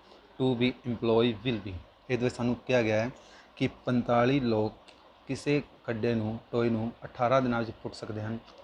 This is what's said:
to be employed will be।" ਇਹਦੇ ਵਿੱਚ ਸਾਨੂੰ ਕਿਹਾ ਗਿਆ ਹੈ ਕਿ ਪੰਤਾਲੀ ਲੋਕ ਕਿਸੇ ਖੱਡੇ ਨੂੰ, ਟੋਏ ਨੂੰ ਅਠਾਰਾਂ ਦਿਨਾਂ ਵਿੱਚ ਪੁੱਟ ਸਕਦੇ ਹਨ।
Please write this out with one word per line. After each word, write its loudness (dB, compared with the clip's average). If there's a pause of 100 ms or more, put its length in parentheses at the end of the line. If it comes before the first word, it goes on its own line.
(420)
to 2
be 2 (200)
employed 2
will -4
be।" -8 (360)
ਇਹਦੇ 0
ਵਿੱਚ 0
ਸਾਨੂੰ 0
ਕਿਹਾ 0
ਗਿਆ 2
ਹੈ -4 (440)
ਕਿ 0
ਪੰਤਾਲੀ 2
ਲੋਕ 0 (540)
ਕਿਸੇ -2 (220)
ਖੱਡੇ 0
ਨੂੰ, -2 (120)
ਟੋਏ 2
ਨੂੰ -2 (140)
ਅਠਾਰਾਂ 2
ਦਿਨਾਂ 0
ਵਿੱਚ -4
ਪੁੱਟ -12
ਸਕਦੇ -8
ਹਨ। -6 (240)